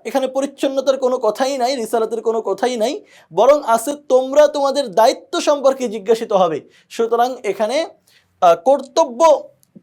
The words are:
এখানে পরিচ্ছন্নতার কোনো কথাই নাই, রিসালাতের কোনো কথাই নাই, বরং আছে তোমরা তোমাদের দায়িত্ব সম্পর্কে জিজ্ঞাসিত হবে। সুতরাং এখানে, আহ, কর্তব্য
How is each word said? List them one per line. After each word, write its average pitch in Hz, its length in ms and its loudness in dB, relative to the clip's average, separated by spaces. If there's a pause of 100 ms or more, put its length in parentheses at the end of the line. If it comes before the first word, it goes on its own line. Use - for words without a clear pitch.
এখানে 262 240 -4
পরিচ্ছন্নতার 269 680 -2
কোনো 254 200 -2
কথাই 262 400 -2
নাই, 254 180 -2
রিসালাতের 220 460 -4
কোনো 226 200 -4
কথাই 247 340 -4
নাই, 262 280 -4 (280)
বরং 262 340 4
আছে 226 280 -2 (140)
তোমরা 262 400 4
তোমাদের 277 400 -2
দায়িত্ব 233 520 0
সম্পর্কে 262 480 0
জিজ্ঞাসিত 226 440 -2
হবে। 175 280 0 (280)
সুতরাং 233 560 0
এখানে, 226 440 -4 (520)
আহ, 170 240 6
কর্তব্য 277 840 2 (340)